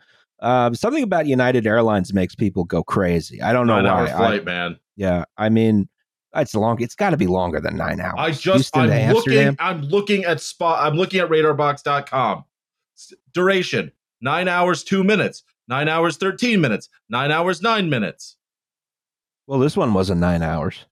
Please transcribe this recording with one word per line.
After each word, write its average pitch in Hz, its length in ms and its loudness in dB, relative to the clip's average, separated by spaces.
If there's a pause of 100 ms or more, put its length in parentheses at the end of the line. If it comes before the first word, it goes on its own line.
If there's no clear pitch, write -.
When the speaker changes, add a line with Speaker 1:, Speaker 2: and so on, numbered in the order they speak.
(420)
Speaker 1:
Um, 120 340 2
something 269 280 -2
about 180 240 0
United 127 380 2
Airlines 107 480 2
makes 92 220 0
people 95 300 -2
go 82 180 -2
crazy. 87 580 -2
I 110 120 0
don't 123 140 2
know 113 140 4
Speaker 2:
Nine-hour 92 240 2
Speaker 1:
why. 78 60 -4
I - 60 -6
Speaker 2:
flight, 107 280 0
man. 87 320 -6 (180)
Speaker 1:
Yeah, 90 300 -2 (120)
I 107 120 0
mean, 110 400 4 (460)
it's 143 200 -2
long, 110 260 0
it's 117 140 -8
gotta 190 220 0
be 101 100 0
longer 87 320 0
than 80 180 -6
nine 82 220 -4
hours. 92 180 -8
Speaker 2:
I 160 140 -2
just, 139 120 -8
Speaker 1:
Houston 151 440 2
to 151 60 2
Speaker 2:
I'm 135 200 2
looking, - 240 2
Speaker 1:
Amsterdam? 139 220 4
Speaker 2:
I'm 170 240 -4
looking 202 420 0
at 165 160 -2
spot, 139 440 -2
I'm 151 120 0
looking 185 220 -2
at 175 100 0
radarbox 151 540 2
dot 143 260 -2
com. 117 360 -2 (520)
S-, - 160 -20 (200)
duration, 180 580 0 (300)
nine 156 260 -2
hours, 180 360 0
two 190 200 0
minutes, 185 400 0 (240)
nine 135 200 -2
hours, 165 300 0
thirteen 196 440 0
minutes, 107 280 -2 (200)
nine 131 220 -2
hours, 165 300 -2
nine 214 280 0
minutes. 110 480 -6 (1080)
Speaker 1:
Well, 135 120 0
this 147 180 2
one 139 160 2
wasn't 92 280 0
nine 87 200 2
hours. 80 500 -4